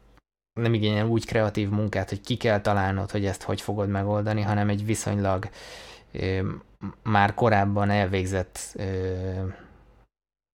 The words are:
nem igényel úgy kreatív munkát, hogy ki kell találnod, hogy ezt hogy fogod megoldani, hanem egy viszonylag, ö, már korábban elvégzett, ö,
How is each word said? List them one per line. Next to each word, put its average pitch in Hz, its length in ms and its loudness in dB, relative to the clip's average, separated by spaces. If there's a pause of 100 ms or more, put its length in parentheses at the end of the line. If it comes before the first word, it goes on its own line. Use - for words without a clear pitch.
(600)
nem 113 140 4
igényel 107 340 2
úgy 113 180 2
kreatív 107 440 2
munkát, 104 400 0
hogy 101 120 -6
ki 120 160 -2
kell 104 240 2
találnod, 98 500 0
hogy 101 140 0
ezt - 180 -2
hogy 104 180 -4
fogod 104 280 -2
megoldani, 104 520 0
hanem 104 280 2
egy 104 160 0
viszonylag, 101 640 0 (640)
ö, 95 360 -2 (560)
már 104 300 4
korábban 101 560 2
elvégzett, 95 680 0 (160)
ö, 92 680 -4 (1080)